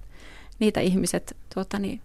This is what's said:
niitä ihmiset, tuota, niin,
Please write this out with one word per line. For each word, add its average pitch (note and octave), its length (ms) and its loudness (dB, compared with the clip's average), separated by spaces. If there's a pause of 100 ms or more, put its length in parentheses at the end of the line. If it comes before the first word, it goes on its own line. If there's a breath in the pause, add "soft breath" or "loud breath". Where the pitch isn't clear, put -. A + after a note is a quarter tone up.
(600 soft breath)
niitä G#3+ 200 6
ihmiset, F3+ 560 2 (180)
tuota, F#3+ 260 -2
niin, G3+ 260 -4